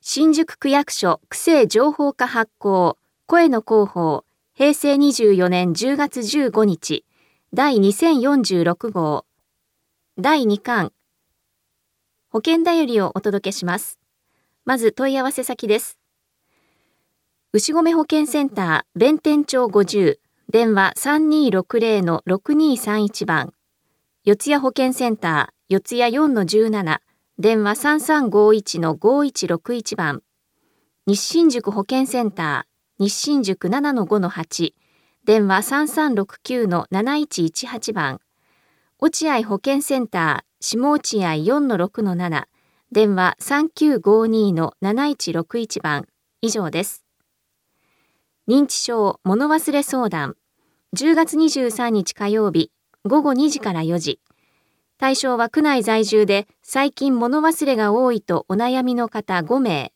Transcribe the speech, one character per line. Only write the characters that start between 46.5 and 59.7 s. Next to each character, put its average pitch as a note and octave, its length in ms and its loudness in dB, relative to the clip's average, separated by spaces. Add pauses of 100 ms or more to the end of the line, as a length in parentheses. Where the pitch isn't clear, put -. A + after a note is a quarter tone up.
上 G#3 220 -4
で E3 100 -2
す。 - 220 -12 (1400)
認 C4+ 180 4
知 - 80 -8
症、 G#3+ 480 -2
物 G#3+ 240 0
忘 D#4 240 0
れ C#4+ 140 0
相 B3 240 -2
談。 D3+ 260 -6 (580)
十 D4+ 220 2
月 D#4+ 220 0
二 D#4+ 140 4
十 C4 200 -2
三 A#3 220 -2
日 G3+ 220 0
火 G3+ 160 -4
曜 G#3+ 200 2
日、 D#3+ 220 0 (320)
午 C4+ 180 2
後 C#4+ 100 2
二 C4+ 160 2
時 C#4+ 120 -4
か G#3+ 120 -4
ら D#3+ 120 -4
四 E3+ 160 -2
時。 - 200 -6 (800)
対 C4+ 140 0
象 B3+ 240 -2
は A#3 100 0
区 D4+ 140 0
内 C#4 220 2
在 A3 200 2
住 G#3+ 220 2
で、 G3+ 220 0 (120)
最 C#4 300 -2
近 C4+ 300 0
物 A#3+ 180 0
忘 D#4+ 280 0
れ C4 100 0
が G#3 160 0
多 B3 180 2
い A3+ 100 -2
と - 280 -4
お F#3+ 60 -2
悩 B3 280 0
み B3 140 -2
の A#3+ 120 -4
方 F#3+ 360 -6
五 A#3+ 160 0
名。 E3 360 -2